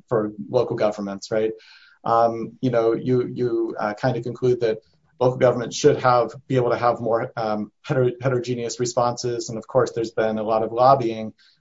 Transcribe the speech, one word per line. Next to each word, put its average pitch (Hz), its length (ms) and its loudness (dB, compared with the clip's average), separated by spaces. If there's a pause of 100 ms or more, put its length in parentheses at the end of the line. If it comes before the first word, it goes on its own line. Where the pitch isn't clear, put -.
for 107 240 0 (180)
local 117 280 0
governments, 104 540 -4
right? 110 200 0 (540)
Um, 113 560 0
you 127 80 0
know, 117 240 2
you, 123 340 0
you, 117 500 -2
uh, 104 180 -4
kinda 120 260 -2
conclude 123 400 -2
that 110 180 0 (400)
local 127 200 2
government 120 340 2
should 143 240 4
have, 123 380 2 (120)
be 131 100 0
able 120 120 2
to 113 80 2
have 117 240 0
more, 117 340 0
um, 107 360 -4 (160)
heter-, 127 340 0
heterogeneous 120 580 -2
responses. 120 720 -2
And 110 80 -8
of 107 100 -12
course, 120 260 2
there's 113 180 -4
been 110 260 -2
a 107 60 -4
lot 110 180 0
of 110 100 -4
lobbying 113 640 2 (280)